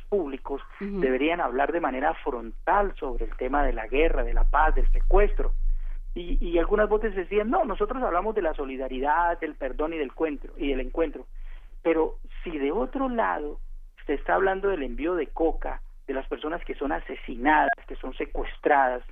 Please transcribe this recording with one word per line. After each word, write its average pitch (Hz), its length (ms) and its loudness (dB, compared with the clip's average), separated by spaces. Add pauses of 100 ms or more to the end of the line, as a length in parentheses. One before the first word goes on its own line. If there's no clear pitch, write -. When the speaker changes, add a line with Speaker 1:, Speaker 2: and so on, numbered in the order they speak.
Speaker 1:
públicos 139 520 -4 (200)
Speaker 2:
Ujú. 196 180 -4
Speaker 1:
deberían 143 400 2
hablar 139 320 0
de 165 80 0
manera 147 360 0
frontal 156 840 -2
sobre 120 260 -4
el 110 120 -6
tema 139 260 0
de 131 100 4
la 117 140 -4
guerra, 143 360 4
de 117 100 0
la - 100 6
paz, 156 320 6
del - 160 6
secuestro. - 640 6 (600)
Y, 175 320 0
y 170 120 2
algunas 202 320 4
voces 214 260 2
decían, 202 340 0
"No, 339 140 2
nosotros 208 400 -2
hablamos 196 320 0
de 202 60 0
la 160 120 0
solidaridad, 139 840 0
del 156 160 -6
perdón 143 380 -4
y 165 40 -6
del 147 120 -2
encuentro, 151 480 -4
y 143 140 -2
del 131 100 -2
encuentro". 131 440 -4 (580)
Pero 160 320 2 (280)
si 165 140 -6
de 139 140 0
otro 262 360 -2
lado 185 520 -2 (480)
se 147 80 0
está 170 200 -2
hablando 190 340 2
del 180 140 -2
envío 131 320 -2
de 160 120 -2
coca, 151 540 -2 (260)
de 135 60 -4
las 131 140 -6
personas 156 380 -6
que - 100 -6
son 143 180 -4
asesinadas, 143 760 2 (180)
que - 100 -10
son 135 180 -8
secuestradas, 131 960 2